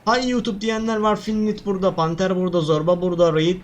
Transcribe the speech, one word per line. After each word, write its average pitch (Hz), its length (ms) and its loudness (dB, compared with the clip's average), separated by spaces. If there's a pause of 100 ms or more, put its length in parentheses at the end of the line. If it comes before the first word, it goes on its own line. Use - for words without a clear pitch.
"Hay 254 240 2
YouTube" 233 320 -2
diyenler 220 360 -2
var. 214 240 0
Finlit 214 440 -2
burada, 185 300 0
Panter 170 400 0
burada, 175 260 0
Zorba 160 400 2
burada, 175 320 2
Raid 170 300 0